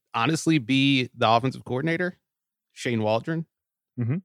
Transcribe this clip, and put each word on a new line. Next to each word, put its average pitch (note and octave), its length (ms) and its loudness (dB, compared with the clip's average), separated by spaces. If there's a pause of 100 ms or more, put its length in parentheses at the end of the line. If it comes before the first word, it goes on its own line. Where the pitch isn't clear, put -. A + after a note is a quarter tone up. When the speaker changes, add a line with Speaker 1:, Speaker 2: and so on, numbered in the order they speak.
(120)
Speaker 1:
honestly D3+ 460 0
be C3+ 580 2
the A2+ 140 4
offensive A#2+ 340 0
coordinator, E3 540 -4 (540)
Shane A#2 280 -4
Waldron. A#2 460 -2 (500)
Speaker 2:
Mm-hmm. B2 280 -2